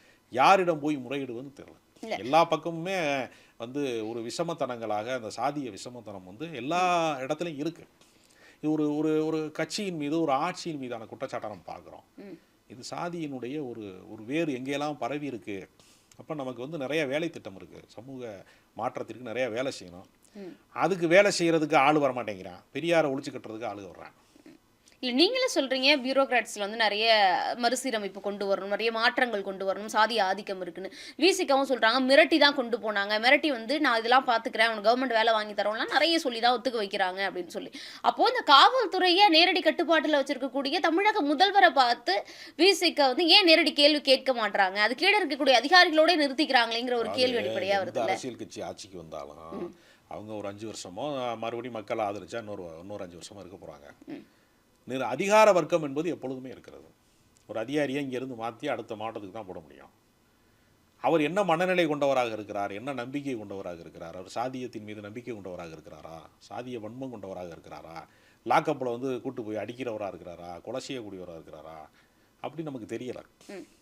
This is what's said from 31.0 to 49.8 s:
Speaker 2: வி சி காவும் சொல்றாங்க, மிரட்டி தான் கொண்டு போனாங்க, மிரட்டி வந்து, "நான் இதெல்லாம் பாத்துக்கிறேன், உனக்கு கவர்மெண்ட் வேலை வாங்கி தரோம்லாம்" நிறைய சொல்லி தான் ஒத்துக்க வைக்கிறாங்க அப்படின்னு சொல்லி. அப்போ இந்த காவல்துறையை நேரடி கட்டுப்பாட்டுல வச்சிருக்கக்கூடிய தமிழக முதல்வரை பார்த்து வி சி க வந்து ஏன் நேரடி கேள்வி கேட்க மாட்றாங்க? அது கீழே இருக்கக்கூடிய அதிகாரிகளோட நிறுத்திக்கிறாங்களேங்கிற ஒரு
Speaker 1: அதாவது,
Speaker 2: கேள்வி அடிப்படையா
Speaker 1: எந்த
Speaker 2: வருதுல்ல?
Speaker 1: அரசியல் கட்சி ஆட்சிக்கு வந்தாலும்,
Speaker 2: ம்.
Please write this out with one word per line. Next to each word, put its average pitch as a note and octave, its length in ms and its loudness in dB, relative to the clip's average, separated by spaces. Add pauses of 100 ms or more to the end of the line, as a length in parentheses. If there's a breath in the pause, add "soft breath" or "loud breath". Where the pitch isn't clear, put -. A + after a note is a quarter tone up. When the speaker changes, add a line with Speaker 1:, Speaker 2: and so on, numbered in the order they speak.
Speaker 2:
வி E4 120 6
சி F#4 160 2
காவும் C4+ 220 2
சொல்றாங்க, A#3 320 4
மிரட்டி D4 400 6
தான் C#4+ 160 6
கொண்டு A#3 220 -2
போனாங்க, G#3 420 0
மிரட்டி C#4 280 4
வந்து, B3 320 -2
"நான் B3+ 180 2
இதெல்லாம் B3 300 4
பாத்துக்கிறேன், A3+ 420 2
உனக்கு G#3+ 200 0
கவர்மெண்ட் B3+ 240 2
வேலை A3+ 200 4
வாங்கி G#3+ 200 -2
தரோம்லாம்" G#3 380 -2
நிறைய D#4+ 280 4
சொல்லி A#3+ 200 -4
தான் A#3+ 200 4
ஒத்துக்க A#3+ 180 -2
வைக்கிறாங்க G3 440 -2
அப்படின்னு F3+ 260 -4
சொல்லி. G3 240 -10 (300 loud breath)
அப்போ D#4+ 260 4
இந்த A#4+ 180 0
காவல்துறையை F#4 840 8
நேரடி E4+ 320 6
கட்டுப்பாட்டுல D4+ 580 2
வச்சிருக்கக்கூடிய C#4 600 -2
தமிழக G4+ 440 2
முதல்வரை F4 500 4
பார்த்து B3+ 520 2 (320 loud breath)
வி F#4 140 6
சி E4+ 220 2
க C#4 140 4
வந்து C#4+ 200 2
ஏன் F#4+ 180 8
நேரடி D#4+ 280 6
கேள்வி D4 280 4
கேட்க C4+ 320 2
மாட்றாங்க? G3+ 420 2
அது A3 200 2
கீழே F#4+ 240 4
இருக்கக்கூடிய C#4 340 2
அதிகாரிகளோட D#4 640 6
நிறுத்திக்கிறாங்களேங்கிற B3 800 2
ஒரு A3+ 160 0
Speaker 1:
அதாவது, - 60 -4
Speaker 2:
கேள்வி B3+ 220 2
அடிப்படையா G3 420 0
Speaker 1:
எந்த F3+ 120 -4
Speaker 2:
வருதுல்ல? A#2+ 120 -2
Speaker 1:
அரசியல் A#2 320 -4
கட்சி G#2+ 260 -12
ஆட்சிக்கு F#2 360 -12
வந்தாலும், D#2+ 640 -12
Speaker 2:
ம். F3 140 -10 (320 soft breath)